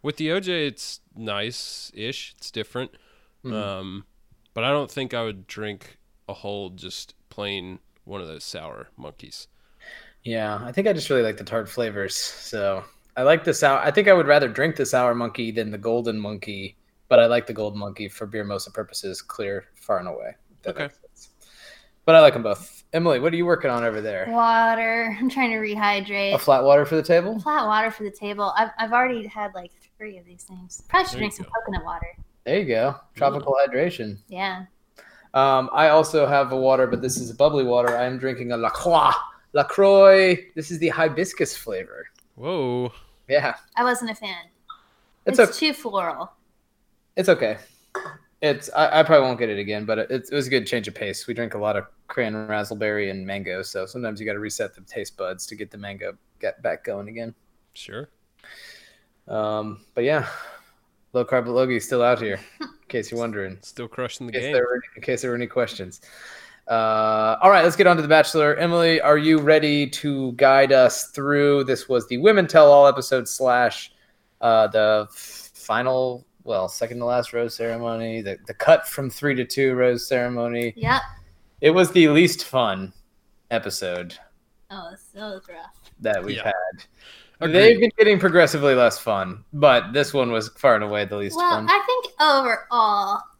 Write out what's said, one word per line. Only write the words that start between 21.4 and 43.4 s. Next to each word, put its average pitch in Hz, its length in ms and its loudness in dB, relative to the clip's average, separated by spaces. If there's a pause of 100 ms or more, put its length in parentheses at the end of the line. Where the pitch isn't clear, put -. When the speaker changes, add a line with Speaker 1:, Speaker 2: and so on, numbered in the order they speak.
Speaker 2:
But 160 100 6
I 160 40 12
like 147 160 8
'em 120 80 -6
both. - 400 -6 (100)
Emily, 160 260 0
what 156 140 0
are 165 40 -4
you 175 80 -2
working 165 260 0
on 120 120 -2
over 107 180 -4
there? 101 280 -6
Speaker 3:
Water. 226 920 0
I'm 254 100 -2
trying 247 220 -2
to 220 60 -4
rehydrate. 202 800 -4
Speaker 2:
A - 40 0
flat 131 240 2
water 143 220 6
for 156 100 -4
the 156 80 0
table? 180 360 0
Speaker 3:
Flat 302 260 -2
water 220 240 0
for 220 140 -12
the 202 80 -10
table. 202 460 -8
I've, 220 200 0
I've 220 140 -6
already 240 360 -2
had, 208 280 -12
like, 180 160 -18 (260)
three 208 200 -18
of 175 80 -20
these 175 180 -20
things. 185 460 -20
Probably 370 160 0
should 370 80 -10
Speaker 1:
There - 80 -10
Speaker 3:
drink 208 120 -6
Speaker 1:
you - 40 -18
Speaker 3:
some 180 80 -12
Speaker 1:
go. - 60 -20 (100)
Speaker 3:
coconut 180 240 -8
water. 170 220 -10 (360)
Speaker 2:
There 156 160 0
you 196 60 -4
go. 127 300 -2 (200)
Tropical 139 400 -2
Speaker 1:
Mm. 139 180 2
Speaker 2:
hydration. 123 440 -4 (100)
Speaker 3:
Yeah. 185 380 -10 (680)
Speaker 2:
Um, 135 380 2
I 156 180 4
also 156 360 4
have 139 260 0
a 131 60 -4
water, 131 300 4
but 117 140 -4
this 127 160 -4
is 120 120 -8
a 110 60 -14
bubbly 147 280 2
water. 120 320 2
I 123 100 -2
am 127 120 -6
drinking 123 340 -6
a 120 60 -4
La 113 140 -2
Croix. 156 400 2 (420)
La 143 100 2
Croix. 196 720 8 (200)
This 151 160 -12
is 165 80 -8
the 165 100 0
hibiscus 160 640 -2
flavor. 92 520 -12 (280)
Speaker 1:
Whoa. 123 560 -4 (380)
Speaker 2:
Yeah. 135 260 0 (220)